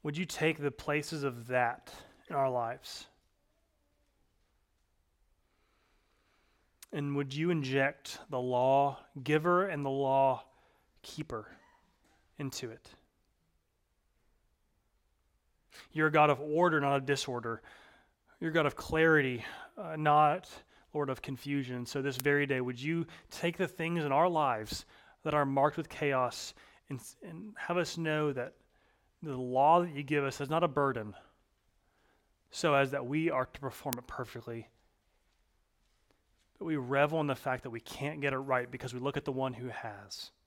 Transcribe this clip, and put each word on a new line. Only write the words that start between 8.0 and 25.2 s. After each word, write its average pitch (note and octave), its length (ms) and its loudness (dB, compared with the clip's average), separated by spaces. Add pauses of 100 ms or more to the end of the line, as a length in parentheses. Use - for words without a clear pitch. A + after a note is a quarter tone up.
the C3+ 80 -4
law C3 600 2 (240)
giver D#3+ 440 2
and D3+ 180 -4
the C#3 60 -2
law C3+ 540 2 (580)
keeper - 460 -10 (920)
into C3 320 -8
it? - 180 -20 (3000)
You're D#3 160 4
a D3+ 40 2
God D3+ 180 8
of C3+ 100 2
order, D#3 400 4
not C#3 160 2
of C3+ 100 -2
disorder. A#2+ 560 -4 (760)
You're E3 100 -2
a D#3 40 -6
God D#3+ 120 4
of C#3+ 80 0
clarity, D3+ 720 4 (340)
uh, E3 180 -8
not, D3+ 540 4 (420)
Lord, C#3+ 180 -2
of C3 120 -4
confusion. B2+ 640 -4
So C#3 160 -6
this C3+ 140 -2
very C#3+ 280 4
day, C3+ 160 0
would B2 200 -6
you D#3+ 260 -2 (240)
take E3+ 260 -4
the F#3 120 -2
things E3 360 -4
in C#3+ 60 -2
our D3+ 180 6
lives C3+ 560 0 (380)